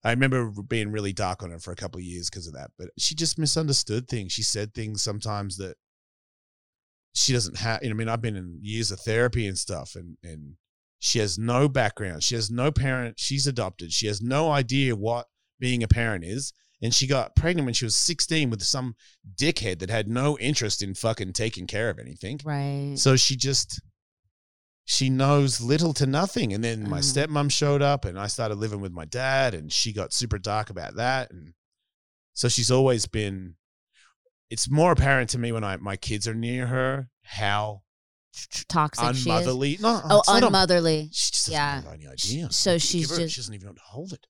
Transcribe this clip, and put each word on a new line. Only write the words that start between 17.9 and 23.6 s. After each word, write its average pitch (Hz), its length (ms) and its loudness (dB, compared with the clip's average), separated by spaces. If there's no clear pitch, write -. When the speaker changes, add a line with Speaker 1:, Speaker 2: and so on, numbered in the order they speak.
Speaker 1:
sixteen 160 540 0
with 107 140 -4
some 127 320 -2
dickhead 110 440 0
that 90 100 -6
had 110 180 0
no 131 320 0
interest 120 420 -2
in 98 140 -6
fucking 98 380 -2
taking 107 340 -4
care 110 220 -2
of 87 100 -6
anything. 90 460 -10
Speaker 2:
Right. 143 500 -4
Speaker 1:
So 135 220 6
she - 180 4
just, - 460 -2